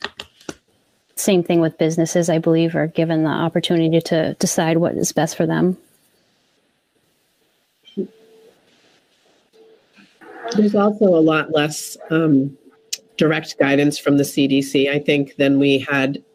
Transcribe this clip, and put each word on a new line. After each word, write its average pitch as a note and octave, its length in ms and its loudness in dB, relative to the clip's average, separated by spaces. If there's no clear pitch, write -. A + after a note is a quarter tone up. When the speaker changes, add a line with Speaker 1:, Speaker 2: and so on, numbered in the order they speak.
Speaker 1:
Same F3+ 280 2
thing E3+ 160 0
with D#3+ 180 0
businesses, E3 520 0
I D#3+ 100 2
believe, E3 360 2
are D#3 120 -2
given E3 360 0
the D3+ 60 0
opportunity E3 720 0
to D#3 340 -2
decide E3+ 420 -2
what E3+ 180 0
is - 160 -4
best D#3+ 240 -2
for E3+ 100 0
them. E3 320 0
Speaker 2:
There's G#3 200 2
also G#3 300 2
a F3 140 4
lot D#3 320 2
less, D3+ 460 -2
um, D3 480 0
direct D#3+ 400 -2
guidance C#3+ 400 2
from C#3+ 200 0
the C#3+ 60 2
C C#3 240 -2
D C3+ 140 0
C, C#3 280 0
I C#3+ 100 -2
think, C#3+ 380 -2
than C#3 220 2
we C#3 200 2
had, C#3 440 -4